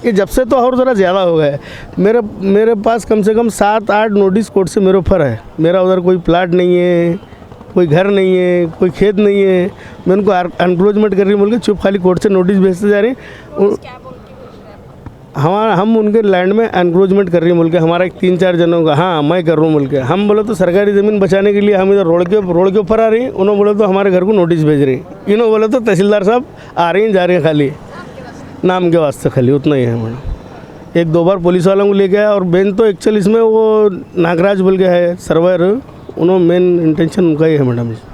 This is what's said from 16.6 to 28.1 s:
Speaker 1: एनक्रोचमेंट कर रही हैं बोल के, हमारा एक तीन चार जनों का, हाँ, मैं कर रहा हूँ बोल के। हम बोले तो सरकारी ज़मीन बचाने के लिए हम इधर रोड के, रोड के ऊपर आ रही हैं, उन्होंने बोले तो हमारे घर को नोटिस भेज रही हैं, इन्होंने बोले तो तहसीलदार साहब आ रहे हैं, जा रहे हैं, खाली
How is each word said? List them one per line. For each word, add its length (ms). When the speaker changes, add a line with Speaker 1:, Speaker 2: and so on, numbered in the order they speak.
Speaker 1:
एनक्रोचमेंट 560
कर 100
रही 100
हैं 80
बोल 120
के, 80
हमारा 260
एक 80
तीन 240
चार 200
जनों 280
का, 100
हाँ, 280
मैं 220
कर 120
रहा 80
हूँ 80
बोल 140
के। 100
हम 320
बोले 140
तो 120
सरकारी 380
ज़मीन 280
बचाने 320
के 80
लिए 140
हम 180
इधर 120
रोड 240
के, 240
रोड 200
के 60
ऊपर 220
आ 80
रही 140
हैं, 80
उन्होंने 340
बोले 140
तो 60
हमारे 260
घर 140
को 80
नोटिस 320
भेज 180
रही 120
हैं, 120
इन्होंने 240
बोले 160
तो 120
तहसीलदार 440
साहब 200
आ 120
रहे 120
हैं, 100
जा 120
रहे 120
हैं, 80
खाली 280